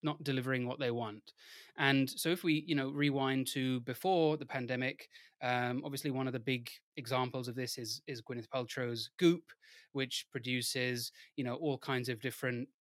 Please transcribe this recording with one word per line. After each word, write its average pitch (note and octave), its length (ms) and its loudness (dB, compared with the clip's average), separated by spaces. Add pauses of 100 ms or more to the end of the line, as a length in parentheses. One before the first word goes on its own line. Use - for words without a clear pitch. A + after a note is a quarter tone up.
not D3+ 200 -4
delivering C3 440 0
what B2+ 120 -4
they C3 120 2
want. A2 420 -4 (440)
And C3+ 340 6
so - 180 -2
if F3+ 160 2
we, D#3 220 4
you D#3+ 80 2
know, C3+ 160 0
rewind C3+ 580 2
to C3 320 0
before D#3 560 4
the C3+ 100 -6
pandemic, B2+ 640 -4 (320)
um, B2 440 0
obviously C#3 260 -4
one C3 160 0
of B2+ 60 -2
the B2+ 80 -4
big A#2+ 300 -2 (260)
examples B2+ 520 -2
of A#2+ 60 -6
this B2 240 -4
is, A2+ 280 -8
is B2 160 -8
Gwyneth A#2+ 260 -8
Paltrow's A#2+ 680 -4
Goop, F3 280 6 (480)
which C3 380 -4
produces, B2 840 -2 (240)
you C#3+ 80 -2
know, A#2+ 100 -2
all D3 240 -2
kinds B2+ 300 -2
of A#2 120 -2
different B2 480 -4 (140)